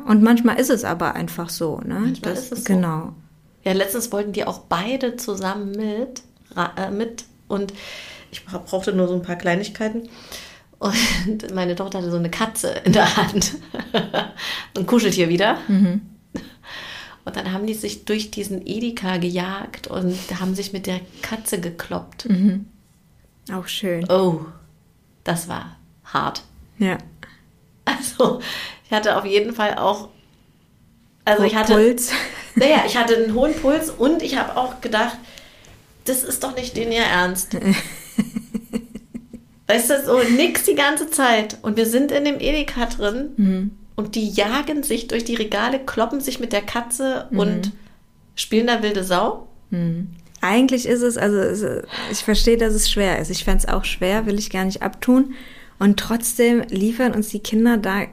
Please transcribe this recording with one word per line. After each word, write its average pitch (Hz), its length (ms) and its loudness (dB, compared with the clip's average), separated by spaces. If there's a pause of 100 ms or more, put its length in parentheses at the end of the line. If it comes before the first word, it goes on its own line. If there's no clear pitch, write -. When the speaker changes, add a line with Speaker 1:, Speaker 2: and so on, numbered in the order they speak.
Speaker 1:
und 214 160 8
manchmal 240 360 6
ist 262 100 2
es 233 140 2
aber 170 320 -2
einfach 165 340 -6
so, 160 340 -4
ne? 160 160 -6
Speaker 2:
Manchmal - 360 -2
Speaker 1:
Das, 262 80 -8
Speaker 2:
ist 247 80 -14
es 226 140 -8
so. 202 80 2
Speaker 1:
genau. 170 400 0 (500)
Speaker 2:
Ja, 190 100 0
letztens 202 380 -2
wollten 208 220 -2
die 208 120 -2
auch 180 140 -6 (100)
beide 240 480 -2
zusammen 196 540 -4
mit, 214 520 -6 (320)
ra-, 175 220 -4
äh, 190 140 -4
mit 226 340 -6 (220)
und 202 260 -4 (580)
ich - 140 -16
bra-, 185 140 -10
brauchte 190 340 -4
nur 180 140 4
so 180 60 -2
ein 180 80 -2
paar 175 140 -6
Kleinigkeiten. 214 720 -2 (720)
Und - 140 -2 (220)
<laughs> 190 380 -4
meine 175 220 -2
Tochter 190 240 -4
hatte 175 120 -4
so 175 60 0
eine 170 140 0
Katze - 380 -2 (160)
in 175 80 6
der - 240 4
Hand 202 360 0 (400)
<laughs> 208 380 -2 (460)
und 185 100 -2
kuschelt 220 260 4
hier 170 160 2
wieder. 196 280 2 (100)
Speaker 1:
Mhm. 196 340 4 (1200)
Speaker 2:
Und - 120 -10
dann 196 160 -4
haben 202 160 -4
die 220 80 -2
sich 208 300 -8
durch 214 260 -2
diesen 196 340 -6
Edeka 208 520 -4
gejagt 180 720 -4
und 185 280 -2 (240)
haben 185 160 -2
sich 196 180 -6
mit 190 140 -8
der 180 140 -4 (200)
Katze 220 400 -6
gekloppt. 170 680 -8
Speaker 1:
Mhm. 196 380 4 (880)
Auch 185 140 -8
schön. 175 420 -2
Speaker 2:
Oh, 175 360 4 (800)
das 170 240 -4
war - 280 -10 (280)
hart. 143 380 -4 (380)
Speaker 1:
Ja. 190 180 2 (880)
Speaker 2:
Also, - 540 0 (460)
ich - 60 -20
hatte 214 260 2
auf 202 80 -2
jeden 208 280 2
Fall 208 240 -2
auch, 208 320 0 (1160)
also 208 180 4
ich 214 120 2
hatte 214 180 4
Speaker 1:
Puls. 233 380 6 (440)
Speaker 2:
Naja, 277 320 6
ich 247 100 -2
hatte 233 180 4
einen 220 200 2
hohen 294 180 4
Puls 311 380 0
und 311 320 2
ich 269 140 -4
hab - 200 -4
auch 247 240 -4
gedacht, 226 360 0 (880)
das 254 180 0
ist - 200 -6
doch 269 120 -6
nicht 247 220 -6
in 226 140 -2
ihr 233 120 2
Ernst. 180 580 0
Speaker 1:
<laughs> - 40 -2 (2000)
Speaker 2:
Weißt 233 220 2
du, 277 160 2
so 254 140 4 (160)
nix 311 280 4
die 330 120 4
ganze 294 340 2
Zeit. 226 520 2
Und 214 160 -2
wir 226 80 4
sind 254 260 2
in 285 140 2
dem 285 140 0
Edeka 277 480 0
drin 240 500 -2
Speaker 1:
Mhm. 190 340 2 (240)
Speaker 2:
und 214 200 -6
die 220 140 0
jagen 277 540 0
sich - 240 -4
durch 226 160 -2
die 233 120 -4
Regale, 226 440 0
kloppen 233 400 -2
sich 262 200 -4
mit 240 120 -6
der 202 100 0
Katze 240 720 -4
Speaker 1:
Mhm. 190 80 2
Speaker 2:
und 180 320 0 (640)
spielen 226 320 2
da 226 160 2
wilde 202 200 0
Sau. 190 440 0 (220)
Speaker 1:
Mhm. 170 400 -2 (320)
Eigentlich 247 460 4
ist 240 160 2
es, 240 140 2
also 208 200 2
es, 190 260 0 (480)
ich 208 120 -4
verstehe, 226 340 6
dass 220 160 4
es 214 160 2
schwer 190 300 2
ist. 156 100 -4
Ich - 160 -4
fänd's - 220 6
auch - 180 0
schwer, 208 400 0
will 202 140 0
ich 208 100 -6
gar 185 160 0
nicht 190 160 -2
abtun. 262 540 2 (440)
Und 202 200 4
trotzdem 233 720 2
liefern 226 440 0
uns 214 160 -2
die 208 100 -6
Kinder 226 380 4
da 190 240 0 (100)